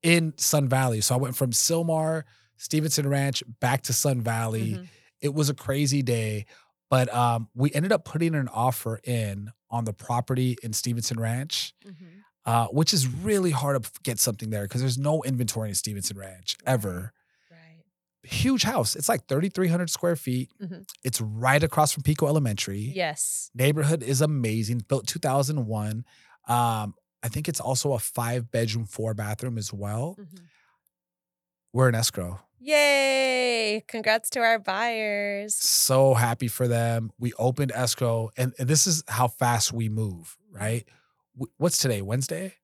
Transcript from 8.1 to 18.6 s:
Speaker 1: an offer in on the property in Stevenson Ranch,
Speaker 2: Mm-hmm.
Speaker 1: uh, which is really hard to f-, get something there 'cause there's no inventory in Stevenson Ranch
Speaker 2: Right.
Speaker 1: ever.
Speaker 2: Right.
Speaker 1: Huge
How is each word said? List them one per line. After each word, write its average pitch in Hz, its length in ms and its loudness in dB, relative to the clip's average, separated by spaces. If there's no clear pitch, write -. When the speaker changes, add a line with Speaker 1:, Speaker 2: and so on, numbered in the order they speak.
Speaker 1:
an 135 140 0
offer 120 560 -2
in 107 460 -4
on 117 140 -2
the 110 80 -2
property 123 680 -2
in 110 100 -6
Stevenson 117 460 -4
Ranch, 120 560 -4
Speaker 2:
Mm-hmm. 185 180 -20
Speaker 1:
uh, 117 220 4
which 156 260 2
is 135 140 2
really 180 420 0
hard 139 320 0
to - 60 -10
f-, - 140 -18
get 123 160 -6
something 110 320 -2
there 104 180 -4
'cause 123 120 -2
there's 127 180 0
no 147 240 0
inventory 120 480 -2
in 101 40 -6
Stevenson 101 440 -4
Ranch 95 460 -10
Speaker 2:
Right. 127 100 2
Speaker 1:
ever. 98 380 -4
Speaker 2:
Right. 165 320 -20
Speaker 1:
Huge - 400 2